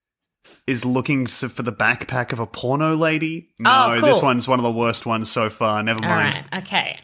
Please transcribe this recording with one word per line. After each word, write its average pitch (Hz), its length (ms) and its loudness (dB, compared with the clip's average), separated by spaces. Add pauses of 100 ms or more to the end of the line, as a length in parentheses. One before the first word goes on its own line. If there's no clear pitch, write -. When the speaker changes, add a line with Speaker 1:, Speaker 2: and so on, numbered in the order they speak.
(640)
Speaker 1:
is 120 200 -2
looking 127 400 0
s-, - 180 -2
for 123 180 -8
the 120 120 -4
backpack 120 600 -2
of 117 60 -4
a 113 80 -4
porno 151 480 -2
lady. 160 540 -2 (100)
No, - 100 2 (260)
Speaker 2:
Oh, 117 60 2
Speaker 1:
this 277 180 6
Speaker 2:
cool. 147 100 2
Speaker 1:
one's 123 180 0
one 131 120 2
of 120 40 0
the 120 80 0
worst 117 340 0
ones 113 240 0
so 110 200 2
far. 107 340 0
Never 113 200 -2
Speaker 2:
All - 60 0
Speaker 1:
mind. 160 420 0
Speaker 2:
right. 185 120 -6
Okay. - 400 -2